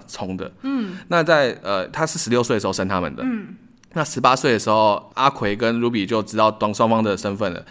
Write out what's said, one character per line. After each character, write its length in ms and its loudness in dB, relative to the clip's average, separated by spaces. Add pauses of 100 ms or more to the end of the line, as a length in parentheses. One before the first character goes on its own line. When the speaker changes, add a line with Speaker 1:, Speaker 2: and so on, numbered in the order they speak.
Speaker 1:
冲 300 -6
的。 120 -8 (120)
Speaker 2:
嗯。 360 -6 (120)
Speaker 1:
那 120 2
在， 400 2
呃， 280 -2
他 160 -4
是 120 -4
十 120 -2
六 120 4
岁 140 0
的 60 0
时 40 -2
候 60 0
生 160 -2
他 140 0
们 120 -4
的。 120 -10
Speaker 2:
嗯。 320 -6 (360)
Speaker 1:
那 100 -2
十 180 -6
八 140 4
岁 160 2
的 80 2
时 100 -4
候， 460 2
阿 120 2
奎 280 -2
跟 240 0
Ruby 260 0
就 160 0
知 160 -6
道 140 6
当 200 -2
双 160 2
方 160 4
的 140 2
身 180 -4
份 180 -2
了。 180 -12